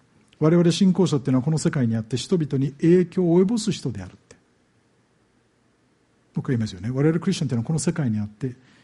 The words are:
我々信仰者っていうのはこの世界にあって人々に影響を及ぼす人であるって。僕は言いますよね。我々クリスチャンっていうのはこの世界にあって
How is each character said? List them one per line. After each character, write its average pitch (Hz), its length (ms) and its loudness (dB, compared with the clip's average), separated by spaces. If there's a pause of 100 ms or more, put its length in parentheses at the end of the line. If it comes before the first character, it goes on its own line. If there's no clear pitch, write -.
(400)
我 160 180 4
々 170 140 4
信 185 220 4
仰 185 120 2
者 143 120 0
っ - 20 -2
て - 80 -4
い - 20 0
う 127 40 2
の 127 60 2
は 123 40 -2
こ 156 80 -2
の 156 80 0
世 170 100 -2
界 131 180 0
に 113 80 0
あ 113 60 -2
っ - 20 -12
て 123 140 -6
人 180 220 -2
々 143 180 -4
に 135 140 -2 (100)
影 175 240 4
響 180 180 -2
を 175 160 4
及 190 60 4
ぼ 220 140 0
す 208 120 -2
人 135 200 -6
で 98 100 -10
あ 87 60 -10
る - 60 -18
っ - 20 -20
て。 - 200 -20 (2000)
僕 - 120 -8
は - 80 -6
言 120 40 0
い - 20 -2
ま 110 60 -2
す 104 80 -10
よ 90 80 -16
ね。 120 80 -8
我 135 180 0
々 165 120 0
ク - 80 -4
リ 190 80 0
ス - 20 -6
チ 165 60 -4
ャ - 20 -2
ン - 20 -4
っ - 20 -6
て 127 40 -4
い 120 40 -2
う - 20 -2
の 117 40 -4
は - 40 -6
こ 160 60 -4
の 156 60 -2
世 165 140 -2
界 147 160 -2
に 107 80 -2
あ 107 60 -2
っ 104 40 -6
て 127 280 -10 (280)